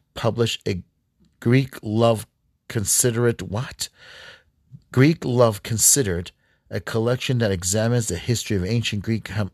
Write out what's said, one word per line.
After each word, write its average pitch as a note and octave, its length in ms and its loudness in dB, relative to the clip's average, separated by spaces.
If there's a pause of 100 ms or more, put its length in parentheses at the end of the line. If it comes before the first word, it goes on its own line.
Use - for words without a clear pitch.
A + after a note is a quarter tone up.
(140)
published A2+ 540 -2
a G2 160 -4 (560)
Greek C3 420 2
Love A2 460 0 (400)
Considerate, A#2 760 0
what? G2 480 -8 (1040)
Greek D3 340 4
Love A#2+ 380 2
Considered, G2 680 0 (380)
a G#2+ 100 -6
collection A#2+ 600 0
that A2 120 2
examines G#2+ 560 0
the F2+ 100 -4
history - 380 -2
of F2+ 100 0
ancient A2 360 -2
Greek A2 280 -4
hom-, G2 240 -4